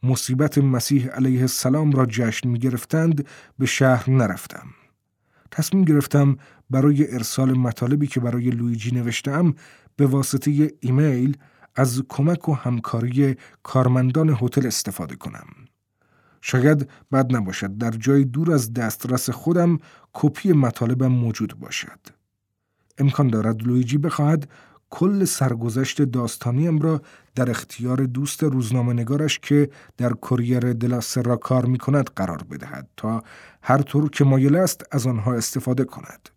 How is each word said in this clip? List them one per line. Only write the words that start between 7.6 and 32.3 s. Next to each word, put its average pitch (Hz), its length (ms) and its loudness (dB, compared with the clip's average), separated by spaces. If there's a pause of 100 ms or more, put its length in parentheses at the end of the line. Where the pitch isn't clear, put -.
که 135 120 -4
برای 120 300 -2
لویجی 117 420 -2
نوشته‌ام 139 640 0 (400)
به 147 100 4
واسطه 143 760 0
ایمیل 135 580 0 (380)
از 127 340 0
کمک 160 400 0
و 156 40 2
همکاری 123 840 -2 (280)
کارمندان 127 760 2
هتل 127 260 0
استفاده 85 480 -6
کنم. - 320 -16 (920)
شاید 139 480 2 (220)
بد 131 240 2
نباشد 98 420 -4
در 117 140 -2
جای 135 320 2
دور 143 280 0
از 120 220 0
دسترس 123 560 -4
خودم 170 500 0 (340)
کپی 151 400 0
مطالبم 127 540 2
موجود 117 520 -2
باشد. - 400 -12 (1000)
امکان 139 300 2
دارد 110 360 0
لویجی 123 340 0
بخواهد 151 520 0 (400)
کل 196 360 0
سرگذشت 120 760 -2
داستانیم 127 760 -2
را 156 220 0 (340)
در 123 140 0
اختیار 127 560 -4
دوست 131 380 -4
روزنامه 123 500 0
نگارش 139 460 -2
که 147 300 2 (280)
در 120 160 0
کوریر 120 600 -2
دلا 120 280 -2
سرا 120 340 -2
کار 123 300 0
می‌کند 127 500 0
قرار 87 280 -6